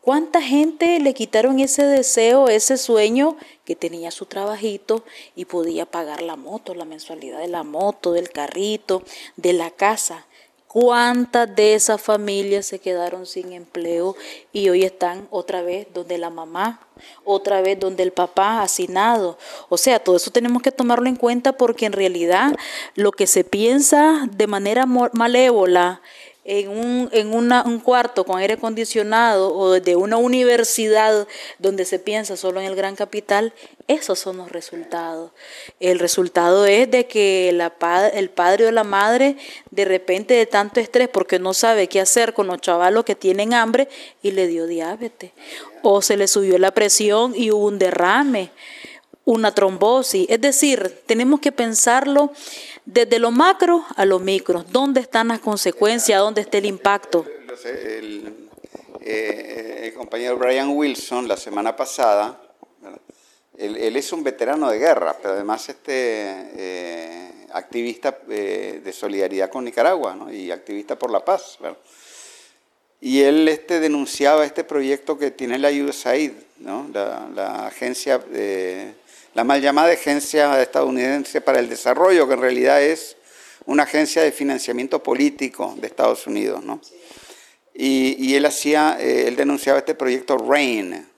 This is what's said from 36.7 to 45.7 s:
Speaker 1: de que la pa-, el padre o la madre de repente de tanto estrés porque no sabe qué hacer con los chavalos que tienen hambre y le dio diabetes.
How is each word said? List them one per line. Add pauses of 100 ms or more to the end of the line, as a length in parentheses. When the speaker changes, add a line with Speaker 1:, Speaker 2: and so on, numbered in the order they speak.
Speaker 1:
de
que
la
pa-,
el
padre
o
la
madre (320)
de
repente
de
tanto
estrés
porque
no
sabe
qué
hacer
con
los
chavalos
que
tienen
hambre (360)
y
le
dio
diabetes. (520)